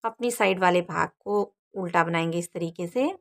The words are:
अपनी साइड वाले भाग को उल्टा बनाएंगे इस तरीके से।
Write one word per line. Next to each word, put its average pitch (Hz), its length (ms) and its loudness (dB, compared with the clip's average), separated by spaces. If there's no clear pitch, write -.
अपनी 233 280 -2
साइड 190 280 2
वाले 180 220 4
भाग 165 280 -2
को 202 220 -2
उल्टा 175 280 0
बनाएंगे 165 360 0
इस 170 140 -8
तरीके 170 340 -6
से। 254 200 -2